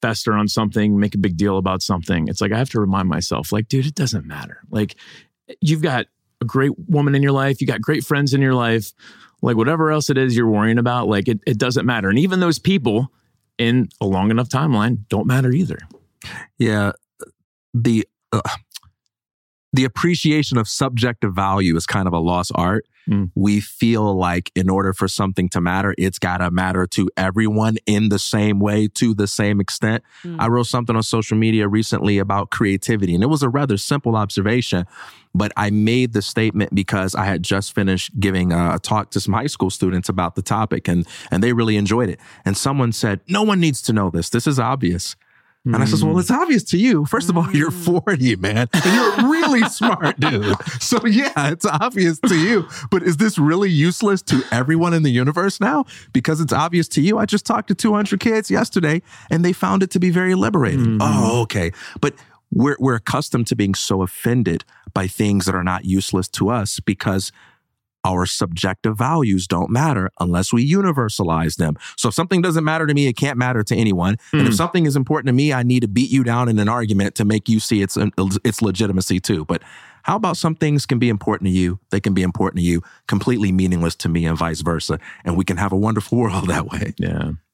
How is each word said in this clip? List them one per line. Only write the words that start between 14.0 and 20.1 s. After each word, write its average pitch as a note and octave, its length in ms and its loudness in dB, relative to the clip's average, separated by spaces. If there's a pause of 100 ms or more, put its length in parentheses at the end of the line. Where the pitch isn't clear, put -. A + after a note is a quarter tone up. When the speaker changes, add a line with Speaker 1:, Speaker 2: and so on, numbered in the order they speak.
Speaker 1:
a A2 60 -2
long F#2+ 240 2
enough A#2+ 180 0
timeline A#2+ 520 0 (100)
don't G#2 160 -2
matter B2+ 240 2
either. D#3+ 280 -2 (800)
Speaker 2:
Yeah. G#2+ 340 0 (840)
The, A2+ 320 2 (260)
uh, A2 80 0 (1300)
the C3 120 2
appreciation D3+ 720 0